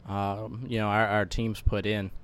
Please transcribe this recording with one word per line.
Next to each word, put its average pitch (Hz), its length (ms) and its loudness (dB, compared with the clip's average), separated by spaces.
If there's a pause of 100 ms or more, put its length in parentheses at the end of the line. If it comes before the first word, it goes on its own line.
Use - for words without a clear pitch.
um, 101 600 -4
you 117 100 -2
know, 107 100 2
our, 107 200 4
our 104 180 4
teams 110 360 -4
put 101 240 2
in. 104 260 0 (120)